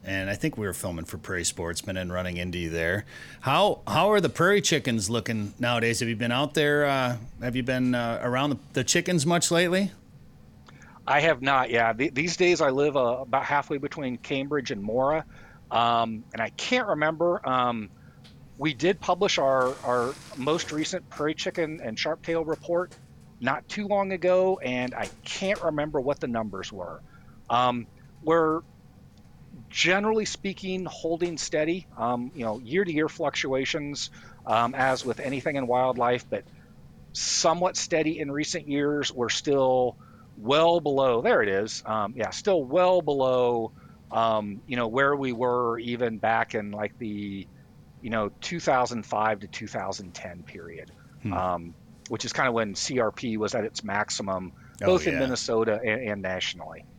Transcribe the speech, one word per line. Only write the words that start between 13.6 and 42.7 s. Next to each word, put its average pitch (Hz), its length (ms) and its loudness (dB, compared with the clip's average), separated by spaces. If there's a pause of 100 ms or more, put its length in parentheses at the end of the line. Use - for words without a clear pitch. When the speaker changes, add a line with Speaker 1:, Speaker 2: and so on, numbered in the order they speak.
Speaker 2:
between 135 400 -6
Cambridge 139 540 -4
and 101 100 -4
Mora, 131 440 0 (440)
um, 117 600 2
and 113 100 -8
I 107 100 -2
can't 247 360 -2
remember. 160 600 0
Um, 123 420 0 (680)
we 151 160 -2
did 170 260 0
publish 185 380 0
our, 135 460 4
our 123 320 0 (200)
most 151 360 -2
recent 156 400 -4
prairie 151 240 -2
chicken 165 480 -4
and 120 160 -6
sharp 160 240 -2
tail 165 200 -2
report 170 520 -2 (440)
not 135 300 -2
too 208 180 -6
long 196 260 0
ago, 185 500 4
and 123 320 -2
I 107 140 -4 (140)
can't 196 380 -4
remember 151 400 0
what 139 180 0
the 139 80 -4
numbers 107 460 -4
were. 90 280 -10 (500)
Um, 123 340 4 (380)
we're 160 380 4 (1080)
generally 202 560 2
speaking 185 600 -6
holding 165 520 -4
steady, 160 480 -2 (140)
um, 123 340 -2
you 131 100 -8
know, 110 160 -2
year-to-year 156 480 0
fluctuations, 143 1040 -4 (380)
um, 117 260 2
as 131 320 0
with 120 140 -2
anything 139 360 -4
in 131 120 -2
wildlife, 123 600 2
but 101 160 -6 (720)
somewhat 175 640 0
steady 156 420 0
in 143 120 -6
recent 151 360 -4
years. 143 460 0
We're 120 160 -2
still 131 680 2 (420)
well 160 400 4
below, 135 420 4
there 196 220 4
it 101 60 2
is, 101 360 -2
um, 110 320 -2
yeah, 104 140 -2
still 180 320 2
well 180 400 4